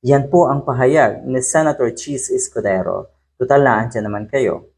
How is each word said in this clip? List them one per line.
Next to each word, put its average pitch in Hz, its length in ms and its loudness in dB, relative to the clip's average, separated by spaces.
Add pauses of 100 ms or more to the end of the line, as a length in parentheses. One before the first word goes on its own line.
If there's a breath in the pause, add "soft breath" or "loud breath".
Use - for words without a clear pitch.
Yan 139 240 2
po 175 200 4
ang 139 160 -2
pahayag 127 600 2
ni 127 160 -2
Senator 143 520 0
Cheese 131 400 -8
Escudero. 98 760 -4 (220)
Total 135 260 2
na, 120 240 2
andyan 113 240 -6
naman 104 220 -8
kayo. 123 480 -4